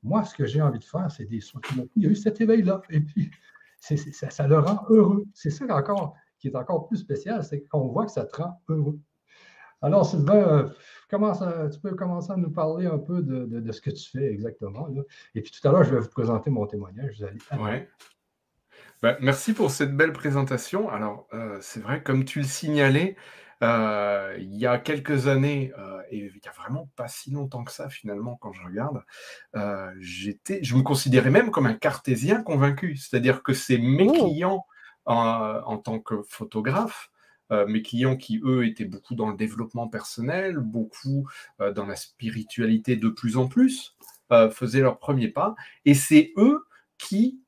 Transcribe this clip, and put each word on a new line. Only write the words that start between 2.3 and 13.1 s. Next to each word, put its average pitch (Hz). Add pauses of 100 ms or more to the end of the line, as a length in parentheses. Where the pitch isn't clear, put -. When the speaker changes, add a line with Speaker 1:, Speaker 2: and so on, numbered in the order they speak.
Speaker 1:
éveil-là. 208
Et 151
puis, - (500)
c'est, -
c'est, 147
ça, -
ça 143
le 156
rend 185
heureux. 202
C'est 143
ça -
encore, 180 (240)
qui -
est -
encore 143
plus 220
spécial, 185
c'est 143
qu'on 135
voit 208
que -
ça 117
te -
rend 175
heureux. 151 (840)
Alors, 165
Sylvain, 165 (280)
euh, - (380)
commence 202
à, 165
tu 147
peux 190
commencer 180
à 190
nous 170
parler 165
un 156
peu 170